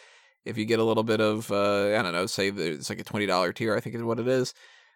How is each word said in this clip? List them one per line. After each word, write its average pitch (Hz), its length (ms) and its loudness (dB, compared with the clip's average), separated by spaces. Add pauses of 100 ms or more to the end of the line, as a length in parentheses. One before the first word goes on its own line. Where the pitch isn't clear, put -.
(440)
if 117 120 -8
you 110 80 -2
get 113 140 2
a 113 60 4
little 110 180 2
bit 113 180 2
of, 107 300 0
uh, 101 480 2
I 110 40 0
don't 90 100 -2
know, 87 140 0
say 101 240 0
there's, 82 380 -4
like, 95 120 -8
a 95 40 -12
twenty 104 220 -2
dollar 92 260 2
tier, 113 220 -2
I 113 60 0
think 117 160 -10
is 117 60 -6
what 117 180 -2
it 117 80 0
is, 127 260 0 (420)